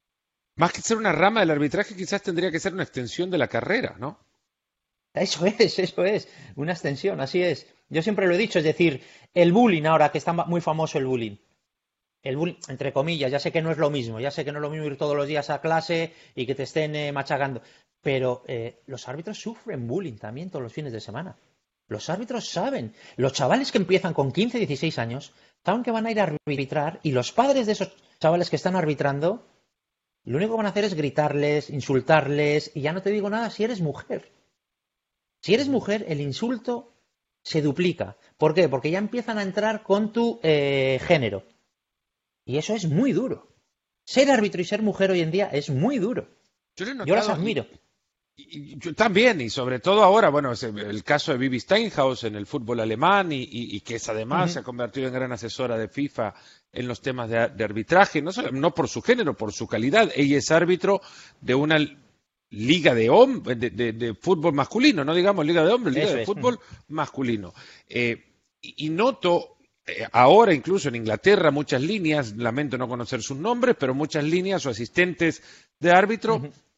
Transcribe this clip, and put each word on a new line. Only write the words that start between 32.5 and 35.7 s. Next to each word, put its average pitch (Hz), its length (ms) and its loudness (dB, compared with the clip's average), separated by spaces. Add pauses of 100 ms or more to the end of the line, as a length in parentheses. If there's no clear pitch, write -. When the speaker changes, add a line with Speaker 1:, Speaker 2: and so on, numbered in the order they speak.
Speaker 2:
y 143 80 -6
ya 147 100 -2
no 190 80 -4
te 196 100 -2
digo 208 200 -2
nada 220 180 -4
si 202 160 -4
eres 233 160 -4
mujer. - 500 -6 (1120)
Si 175 120 2
eres 269 140 0
mujer, 214 400 -2